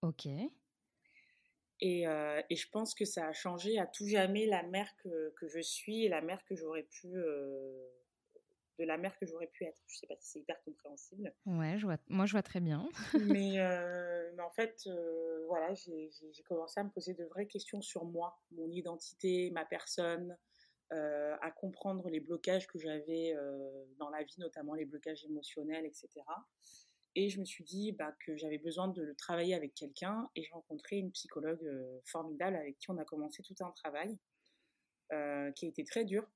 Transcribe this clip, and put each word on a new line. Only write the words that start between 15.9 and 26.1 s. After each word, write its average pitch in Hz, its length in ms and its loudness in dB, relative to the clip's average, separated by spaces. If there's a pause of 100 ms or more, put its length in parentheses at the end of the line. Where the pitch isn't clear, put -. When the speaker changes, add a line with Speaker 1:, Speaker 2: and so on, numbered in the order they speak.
Speaker 2:
j'ai, 156 200 -16
j'ai - 120 -20
commencé 165 340 -2
à 202 60 0
me 202 60 -4
poser 185 240 -4
de 170 100 -6
vraies 196 240 -4
questions 202 340 -6
sur 170 220 -4
moi, 170 360 -2 (120)
mon 165 180 -4
identité, 180 800 0
ma 165 140 0
personne, 175 720 0 (560)
euh, 151 480 2
à 160 100 -2
comprendre 190 580 -2
les 160 120 2
blocages 175 460 2
que - 120 -8
j'avais, 160 560 0
euh, 139 500 -4 (140)
dans 147 120 -4
la 151 120 -2
vie, 143 160 -8
notamment 156 360 -4
les 156 100 0
blocages 151 400 -6
émotionnels, 156 600 -4
et 147 80 -4
cetera. 160 540 -10 (680)